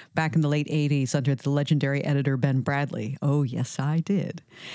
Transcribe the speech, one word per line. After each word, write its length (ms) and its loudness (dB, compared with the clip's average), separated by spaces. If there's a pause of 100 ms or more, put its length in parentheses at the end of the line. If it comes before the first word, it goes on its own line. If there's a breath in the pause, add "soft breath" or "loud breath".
(160 loud breath)
back 200 0
in 60 4
the 80 2
late 200 0
eighties 460 2
under 180 2
the 160 -2
legendary 540 2
editor 320 2
Ben 240 2
Bradley. 640 -2
Oh, 220 2
yes, 360 -4
I 200 0
did. 420 -2 (340 loud breath)